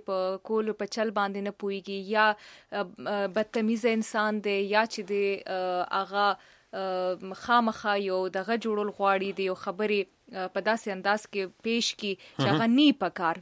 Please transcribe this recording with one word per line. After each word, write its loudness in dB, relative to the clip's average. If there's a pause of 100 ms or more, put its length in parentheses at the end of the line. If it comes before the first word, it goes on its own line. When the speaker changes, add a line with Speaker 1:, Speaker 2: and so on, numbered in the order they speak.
(120)
Speaker 1:
په -2 (120)
کولو -2
په -6
چل -2
باندې 0 (100)
نه -6 (100)
پوهیږي، -4 (160)
یا، 6
آه، -6 (200)
آه، 0
بدتمیزه 0 (100)
انسان 0
دی، 2 (180)
یا 6
چې -6 (100)
د، -2 (440)
آه، 0 (160)
هغه 2 (480)
اه، -2
خامخا 2
یو 0
دغه -2
جوړول -2
غواړي، 0
د -2
یو 0
خبرې، -2 (340)
اه، -6
په -6
داسې 0
انداز 0
کې -4 (160)
پیش 0
کړي -4 (280)
چې 2
Speaker 2:
مهم. 4
Speaker 1:
هغه 2
نی 6
په -2
کار. -2